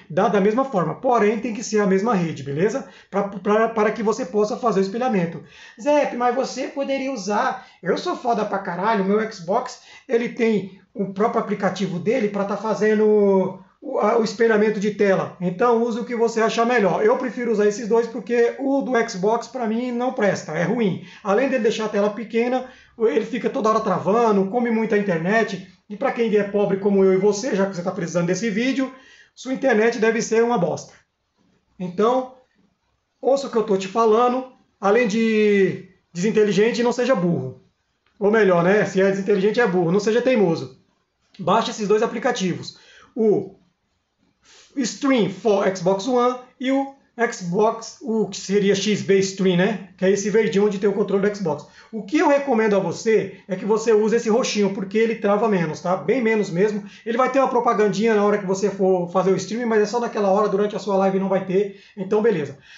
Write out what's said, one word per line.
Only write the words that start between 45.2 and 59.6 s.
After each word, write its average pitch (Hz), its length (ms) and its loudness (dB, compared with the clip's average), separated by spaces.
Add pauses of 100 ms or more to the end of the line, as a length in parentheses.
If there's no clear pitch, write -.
for 202 340 0 (100)
Xbox 185 340 -2
One 247 320 2 (200)
e 262 120 -2
o 277 240 -2 (360)
Xbox, 208 680 -2
o 220 260 -2
que 196 100 -12
seria 196 380 2
X 196 260 0
B 175 180 2
Stream, 190 380 0
né? 196 400 -2
Que 180 80 -2
é 190 60 4
esse 202 180 -2
verdinho 202 360 2
onde 196 120 0
tem 214 100 0
o 196 60 2
controle 196 340 0
do 202 80 -2
Xbox. 151 300 -4 (260)
O 220 120 -10
que 294 160 -2
eu 349 80 2
recomendo 254 480 2
a 196 40 4
você 190 680 -2
é 196 80 -6
que 208 100 -8
você 220 260 0
use 214 240 4
esse 226 140 -2
roxinho, 208 420 0
porque 208 280 -4
ele 226 160 0
trava 208 340 0
menos, 165 320 -2
tá? 175 140 0
Bem 190 260 -2
menos 220 300 0
mesmo. 202 360 0 (160)
Ele 226 140 -2
vai 262 140 2
ter 269 80 2
uma 262 80 4
propagandinha 226 680 2
na 208 100 4
hora 202 140 2
que 202 80 -8
você 190 240 -2
for 185 420 0
fazer 190 200 2
o 185 40 2
stream, 226 320 -4